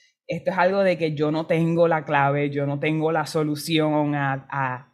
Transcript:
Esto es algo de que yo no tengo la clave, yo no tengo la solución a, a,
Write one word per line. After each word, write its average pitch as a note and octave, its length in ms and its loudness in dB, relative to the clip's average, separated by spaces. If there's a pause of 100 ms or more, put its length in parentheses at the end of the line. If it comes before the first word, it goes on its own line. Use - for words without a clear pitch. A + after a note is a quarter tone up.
(280)
Esto E3 240 -6
es F#3 60 -4
algo F#3 260 2
de F3+ 140 2
que D#3+ 160 -2
yo D3+ 180 0
no D#3+ 140 -2
tengo E3 420 2
la D#3+ 160 0
clave, C#3+ 460 2
yo C#3+ 160 -2
no C#3+ 140 -2
tengo D#3 320 0
la D#3 160 0
solución D3+ 880 0
a, C3+ 340 -4
a, C3 440 -6